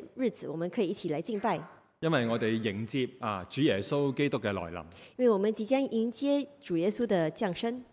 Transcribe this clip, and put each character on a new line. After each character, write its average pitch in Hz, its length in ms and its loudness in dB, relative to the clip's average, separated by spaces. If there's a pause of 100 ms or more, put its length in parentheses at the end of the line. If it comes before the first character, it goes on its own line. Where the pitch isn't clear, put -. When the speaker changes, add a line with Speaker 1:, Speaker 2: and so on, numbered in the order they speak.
(140)
Speaker 1:
日 254 140 2
子， - 180 -8
我 147 80 -6
們 165 140 -2
可 220 140 0
以 170 60 0
一 190 40 -2
起 190 160 -4
來 151 140 -2
敬 208 180 -4
拜。 196 180 0 (420)
Speaker 2:
因 160 80 0
為 127 200 4
我 117 100 2
哋 110 120 2
迎 113 360 0
接， 127 220 -2 (100)
啊， 101 320 -4
主 131 120 -2
耶 107 180 4
穌 143 340 0
基 143 140 2
督 127 100 0
嘅 104 140 0
來 95 180 -2
臨。 85 140 -8 (320)
Speaker 1:
因 254 80 2
為 240 60 8
我 208 60 4
們 208 160 2
即 214 140 -4
將 262 240 4
迎 226 220 0
接 285 340 2 (140)
主 175 160 -2
耶 170 120 4
穌 214 160 0
的 180 280 4
降 190 200 -2
生。 233 300 -4 (100)